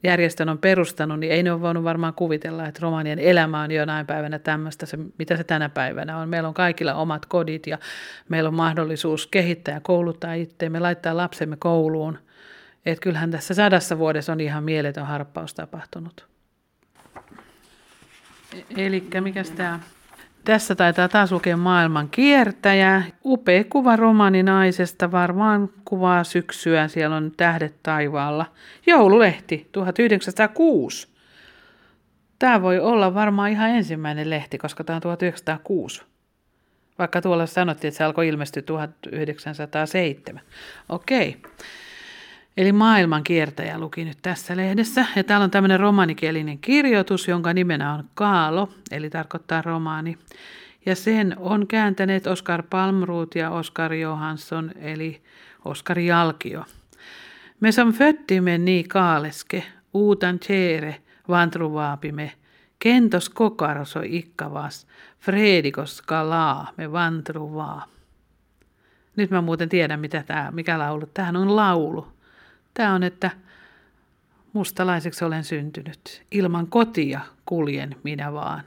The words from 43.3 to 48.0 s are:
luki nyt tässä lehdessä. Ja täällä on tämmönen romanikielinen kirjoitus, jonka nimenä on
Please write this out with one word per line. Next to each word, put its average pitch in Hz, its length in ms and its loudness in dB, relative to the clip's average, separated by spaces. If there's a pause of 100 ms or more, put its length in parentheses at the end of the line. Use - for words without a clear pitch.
luki 165 260 -8
nyt 156 180 -10
tässä 180 340 -6
lehdessä. 220 500 0 (100)
Ja 190 80 2
täällä 208 200 2
on 185 60 2
tämmönen 190 300 4
romanikielinen 160 800 0
kirjoitus, 240 680 2
jonka 175 240 0
nimenä 160 400 0
on 151 120 -8 (100)